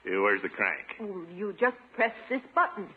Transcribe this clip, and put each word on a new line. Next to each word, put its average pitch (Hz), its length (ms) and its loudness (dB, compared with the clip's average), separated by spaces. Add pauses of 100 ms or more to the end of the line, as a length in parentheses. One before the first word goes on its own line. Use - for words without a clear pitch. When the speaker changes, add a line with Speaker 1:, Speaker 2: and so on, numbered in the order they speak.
Speaker 1:
Uh, 95 240 -2
where's 101 160 4
the 92 80 -6
crank? 90 560 -2
Speaker 2:
Oh, 185 320 -8
you 202 240 -4
just 254 160 2 (160)
press 226 240 0 (160)
this 262 80 0 (160)
button. 339 400 2